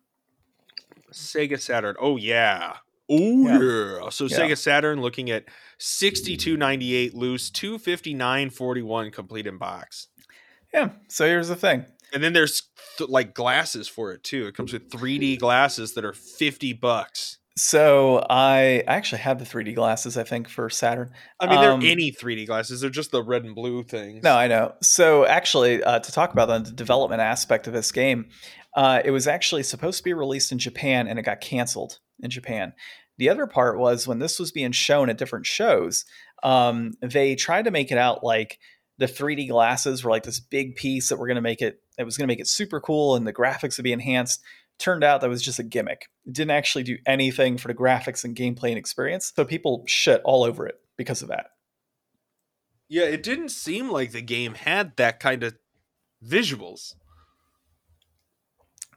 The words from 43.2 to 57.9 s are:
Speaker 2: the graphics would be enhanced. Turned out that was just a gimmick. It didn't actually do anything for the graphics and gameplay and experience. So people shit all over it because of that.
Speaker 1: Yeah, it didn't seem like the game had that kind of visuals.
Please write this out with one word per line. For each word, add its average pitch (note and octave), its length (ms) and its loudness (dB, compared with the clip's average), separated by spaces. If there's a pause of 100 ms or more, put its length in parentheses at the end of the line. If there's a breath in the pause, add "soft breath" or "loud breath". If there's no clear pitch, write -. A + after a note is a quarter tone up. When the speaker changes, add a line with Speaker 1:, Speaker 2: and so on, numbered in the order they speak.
Speaker 2:
the G#2 80 -4
graphics C3 420 -2
would B2+ 80 -8
be B2 80 0
enhanced. B2 480 -2 (380 loud breath)
Turned E3+ 260 0
out C#3+ 160 6
that B2 80 0
was B2 140 -4
just B2+ 160 -6
a B2 40 -8
gimmick. A2 440 -6 (180)
It C3 80 -14
didn't D3+ 200 -2
actually C#3+ 320 0
do B2 200 -4
anything C3 540 2
for A#2+ 100 -8
the A#2+ 60 -6
graphics B2+ 500 0
and A#2 100 -10
gameplay B2 360 -4
and A2+ 80 -4
experience. D3 580 -6
So D3 80 2
people C#3 420 -4
shit - 380 2
all C3 180 4
over A2+ 240 -2
it - 100 -10 (200)
because B2+ 240 -6
of C2+ 80 -12
that. - 200 -8 (1400)
Speaker 1:
Yeah, E3 160 0
it D#3 180 -2
didn't C#4 280 -6
seem A3+ 400 -6
like C3+ 220 -4
the A#2 100 -10
game A#2 320 -4
had E3+ 420 -4
that A#2 240 2
kind C3 220 0
of A#2 120 -4 (720)
visuals. B2+ 680 -4 (2000)